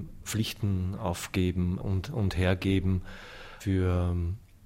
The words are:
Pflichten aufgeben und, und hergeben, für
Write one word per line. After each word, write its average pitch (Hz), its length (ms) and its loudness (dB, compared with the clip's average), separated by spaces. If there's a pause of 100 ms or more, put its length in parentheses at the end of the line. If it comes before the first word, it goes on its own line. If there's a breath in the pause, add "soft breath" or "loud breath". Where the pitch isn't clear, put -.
(240)
Pflichten 98 720 0
aufgeben 90 840 0
und, 95 320 -2
und 101 280 0
hergeben, 92 680 2 (560 loud breath)
für 90 560 2 (500)